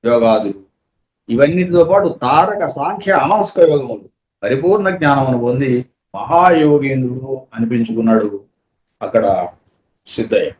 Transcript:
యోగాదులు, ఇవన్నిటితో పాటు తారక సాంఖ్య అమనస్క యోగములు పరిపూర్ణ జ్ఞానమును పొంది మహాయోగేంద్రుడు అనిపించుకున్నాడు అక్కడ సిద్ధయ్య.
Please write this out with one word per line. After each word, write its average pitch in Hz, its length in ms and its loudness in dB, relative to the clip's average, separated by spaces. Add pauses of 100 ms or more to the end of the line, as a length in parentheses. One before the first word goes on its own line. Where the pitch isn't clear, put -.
యోగాదులు, 110 600 0 (640)
ఇవన్నిటితో 170 540 2
పాటు 190 240 2 (140)
తారక 170 460 0
సాంఖ్య 190 440 -6
అమనస్క 185 480 0
యోగములు 139 500 0 (340)
పరిపూర్ణ 180 460 0
జ్ఞానమును 139 500 0
పొంది 123 460 -2 (300)
మహాయోగేంద్రుడు 139 1300 0 (120)
అనిపించుకున్నాడు 113 880 0 (580)
అక్కడ 98 460 0 (600)
సిద్ధయ్య. 104 520 -4